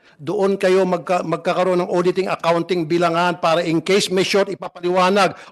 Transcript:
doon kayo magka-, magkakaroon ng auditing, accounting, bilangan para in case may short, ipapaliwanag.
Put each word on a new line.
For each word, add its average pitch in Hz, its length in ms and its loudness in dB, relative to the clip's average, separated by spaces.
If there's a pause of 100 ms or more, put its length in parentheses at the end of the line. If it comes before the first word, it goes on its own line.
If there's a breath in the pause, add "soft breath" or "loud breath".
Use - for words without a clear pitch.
(180 soft breath)
doon 190 400 -2
kayo 190 240 4
magka-, 180 400 0
magkakaroon 175 560 -2
ng 180 160 -2
auditing, 180 320 0
accounting, 170 640 -2
bilangan 170 480 0
para 165 240 2
in 165 180 0
case 190 300 0
may 185 160 0
short, 196 240 0
ipapaliwanag. 185 880 0 (140 loud breath)